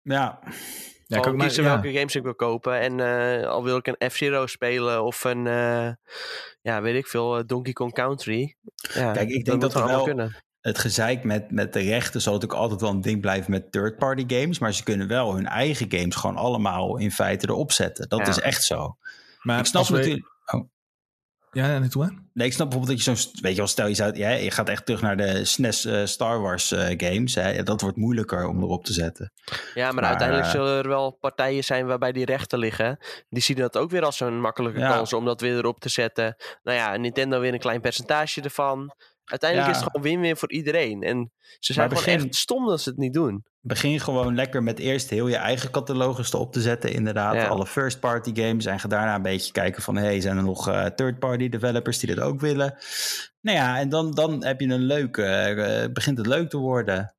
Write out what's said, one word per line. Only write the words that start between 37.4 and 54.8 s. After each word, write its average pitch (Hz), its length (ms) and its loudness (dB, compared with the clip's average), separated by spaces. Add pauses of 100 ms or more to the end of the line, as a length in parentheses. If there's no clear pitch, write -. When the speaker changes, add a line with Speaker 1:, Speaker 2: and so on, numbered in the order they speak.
Speaker 3:
een 120 60 -4
klein 117 220 -2
percentage 151 600 -2
ervan. 139 540 -2 (300)
Uiteindelijk 139 460 2
Speaker 1:
Ja. 131 60 2
Speaker 3:
is 127 60 0
het - 100 -2
gewoon 147 180 0
win-win 170 260 2
voor - 140 -4
iedereen. 143 520 0
En 120 280 -2 (280)
ze - 140 -4
zijn 147 140 4
Speaker 1:
Maar 139 100 0
Speaker 3:
gewoon 175 180 2
Speaker 1:
begin 139 140 -2
Speaker 3:
echt 127 100 -6
stom 254 280 -2
dat 170 140 2
ze - 80 -4
het 131 80 -8
niet 131 160 -2
doen. 120 300 0 (200)
Speaker 1:
Begin 147 360 0
gewoon 123 360 0
lekker 131 280 0
met 113 160 -2
eerst 131 300 -2
heel 113 180 2
je 120 80 2
eigen 123 360 0
catalogus 127 600 0
erop 127 200 -2
te 123 80 0
zetten, 117 320 0
inderdaad. 107 420 0
Speaker 3:
Ja. 113 120 2
Speaker 1:
Alle 98 200 2
first-party 120 760 -2
games. 113 240 2
En 95 140 -2
ga - 80 -6
daarna 104 280 0
een 98 60 -2
beetje 95 300 -2
kijken 92 300 -2
van, 104 160 -2
hey, 101 240 2
zijn 95 160 0
er 95 60 2
nog, 95 260 -2
eh, 95 160 2
third-party 127 640 -2
developers 120 500 -2
die - 160 -4
dit - 80 -4
ook 139 160 -2
willen? 139 360 0 (640)
Nou 202 160 2
ja, 127 220 2
en 139 100 0
dan, 160 220 2
dan 151 340 2
heb 131 140 0
je 135 80 0
een 127 180 2